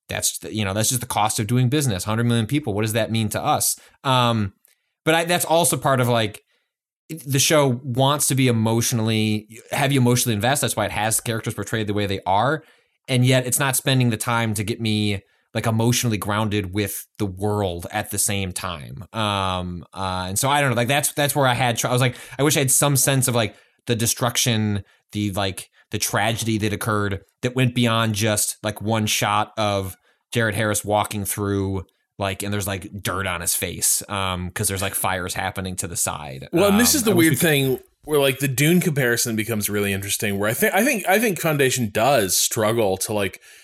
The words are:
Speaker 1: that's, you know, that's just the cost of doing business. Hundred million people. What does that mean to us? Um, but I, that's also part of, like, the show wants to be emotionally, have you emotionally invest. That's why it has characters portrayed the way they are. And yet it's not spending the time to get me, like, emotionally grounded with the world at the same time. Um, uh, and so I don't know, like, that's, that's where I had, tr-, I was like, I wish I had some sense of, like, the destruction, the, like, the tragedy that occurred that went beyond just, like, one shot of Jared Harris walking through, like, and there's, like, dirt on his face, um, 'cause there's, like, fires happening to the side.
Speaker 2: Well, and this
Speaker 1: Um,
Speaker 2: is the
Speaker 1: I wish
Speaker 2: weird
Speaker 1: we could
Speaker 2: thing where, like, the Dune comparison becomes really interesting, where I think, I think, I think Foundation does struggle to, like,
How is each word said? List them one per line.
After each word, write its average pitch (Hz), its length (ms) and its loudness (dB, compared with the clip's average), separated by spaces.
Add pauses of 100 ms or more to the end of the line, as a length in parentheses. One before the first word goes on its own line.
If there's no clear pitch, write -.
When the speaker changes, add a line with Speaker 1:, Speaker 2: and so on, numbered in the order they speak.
Speaker 1:
that's, - 300 -4 (100)
you 107 160 -2
know, 98 80 -2
that's 110 160 0
just 127 120 -2
the - 60 -10
cost 110 320 0
of 107 80 -2
doing 123 220 2
business. 127 360 0
Hundred 110 180 -2
million 117 240 2
people. 135 260 -2
What 104 80 -2
does 110 120 -2
that 110 180 0
mean 110 180 0
to 95 140 -4
us? 131 360 0 (240)
Um, 120 500 2 (520)
but 160 80 4
I, 165 120 2
that's 175 200 0
also 165 320 2
part 135 220 2
of, 123 80 2
like, 113 340 0 (840)
the 139 120 0
show 139 440 4
wants 135 440 2
to 143 80 0
be 127 120 4
emotionally, 110 1000 2 (240)
have 135 200 0
you 139 80 4
emotionally 123 340 2
invest. 120 280 2
That's 117 140 -2
why 107 100 0
it 90 60 -4
has 110 300 0
characters 113 320 -4
portrayed 107 340 -4
the 104 60 -2
way 104 140 0
they 95 180 -4
are. 120 380 2 (440)
And 123 180 4
yet 131 200 4
it's 120 140 -2
not 135 160 0
spending 127 360 2
the 107 60 -2
time 117 380 0
to 107 80 -4
get 104 160 -4
me, 107 420 0 (320)
like, 113 140 -2
emotionally 117 500 2
grounded 101 560 0
with 101 320 -4 (120)
the 110 80 -2
world 95 680 -2
at 104 200 -4
the 101 60 -6
same 98 360 -2
time. 73 580 -8
Um, 95 720 -2 (100)
uh, 92 360 -4
and 101 100 -4
so 131 100 0
I 147 120 2
don't 139 80 2
know, 117 80 0
like, 120 100 0
that's, 139 240 0
that's 143 240 -2
where 139 120 4
I 123 60 4
had, 120 240 0
tr-, - 100 -2
I 117 40 0
was 123 80 2
like, 127 160 0 (240)
I 135 40 2
wish 151 120 2
I 160 40 2
had 135 120 0
some 143 240 2
sense 131 320 2
of, 120 80 0
like, 110 200 0 (320)
the 120 80 2
destruction, 107 880 0 (260)
the, 104 200 -2
like, 98 380 -4 (200)
the 110 80 -6
tragedy 110 640 0
that 104 120 0
occurred 101 500 -2 (200)
that 123 140 -2
went 127 200 2
beyond 113 400 2
just, 104 480 0
like, 104 180 -4
one 107 260 0
shot 104 500 0
of 101 400 -2 (340)
Jared 113 240 0
Harris 107 300 -2
walking 104 400 0
through, 98 580 -2 (340)
like, 98 260 -4
and 101 100 -4
there's, 101 140 -2
like, 98 200 -6 (140)
dirt 95 260 -4
on 87 140 -4
his 85 140 -2
face, - 520 -2
um, 92 440 -4
'cause - 180 -4
there's, 98 120 -4
like, 98 140 -4
fires 92 380 -2
happening 95 440 -6
to 95 100 -6
the 85 100 -8
side. 76 560 -8
Speaker 2:
Well, 196 160 4
and 202 100 4
this 240 140 4
Speaker 1:
Um, 311 60 2
Speaker 2:
is 226 40 -4
the 214 80 2
Speaker 1:
I - 40 2
wish 170 100 6
Speaker 2:
weird 160 80 4
Speaker 1:
we - 20 2
could - 60 -2
Speaker 2:
thing 139 380 2 (260)
where, 147 160 2
like, 139 180 2
the 143 80 0
Dune 147 320 4
comparison 127 560 0
becomes 107 340 -2
really 101 220 0
interesting, 98 480 -2
where 104 100 2
I 117 40 0
think, 208 200 0
I 202 120 2
think, 240 240 0
I 196 100 4
think 220 220 0
Foundation 131 500 2
does 110 460 2
struggle 107 600 2
to, - 120 -6
like, 101 300 -2 (220)